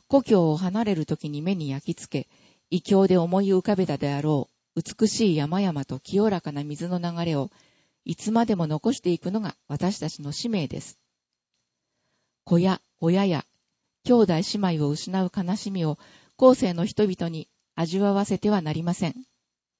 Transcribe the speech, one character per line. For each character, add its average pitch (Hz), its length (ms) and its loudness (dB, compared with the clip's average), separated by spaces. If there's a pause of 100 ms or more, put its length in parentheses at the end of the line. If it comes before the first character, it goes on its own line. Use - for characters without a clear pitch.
故 269 160 4
郷 170 300 4
を 151 40 0
離 190 280 -2
れ 208 100 0
る 156 120 -2
時 156 220 -6
に 147 140 -6
目 190 140 -2
に 151 140 -6
焼 143 240 -6
き - 60 -10
付 - 240 -6
け、 - 40 -16 (420)
異 180 120 -2
郷 190 260 4
で 185 80 6
思 175 260 2
い 196 40 0
浮 185 160 4
か 208 120 0
べ 190 100 2
た 151 120 -2
で 143 160 -2
あ 143 80 -4
ろ 151 280 0 (280)
う 160 40 0
美 - 280 0
し 208 240 2
い 151 40 2
山 156 240 -2
々 156 240 -2
と 131 140 -8
清 208 320 0
ら 175 100 -2
か 151 120 -8
な 143 100 -6
水 147 240 -8
の 180 140 -4
流 170 240 -4
れ 165 100 0
を 139 160 -2 (540)
い 170 100 -8
つ - 160 -6
ま 226 140 2
で 220 100 0
も 170 140 0
残 151 240 0
し - 80 -6
て 180 100 0
い 170 80 0
く 180 140 -6
の 220 80 -4
が 202 160 -8 (100)
私 175 320 -4
た 151 100 -6
ち - 140 -12
の 143 80 -8
使 233 200 -8
命 185 180 -2
で - 140 -10
す。 - 160 -20 (1500)
子 170 160 4
や 185 200 2 (200)
親 180 240 2
や 170 200 0 (600)
兄 - 80 2
弟 208 220 6
姉 180 420 0
妹 151 100 0
を 143 40 0
失 185 340 -2
う 180 100 -2
悲 185 220 -2
し 202 160 -10
み 180 120 -2
を 151 140 -2 (380)
後 262 180 8
世 180 200 0
の 170 100 -2
人 - 240 0
々 175 200 -4
に 160 200 -10 (320)
味 170 200 -2
わ 202 120 2
わ 196 120 0
せ 190 140 -2
て 208 120 0
は 202 100 2
な 151 120 -4
り 160 100 -4
ま 170 100 -2
せ - 140 -2
ん。 147 80 -4 (640)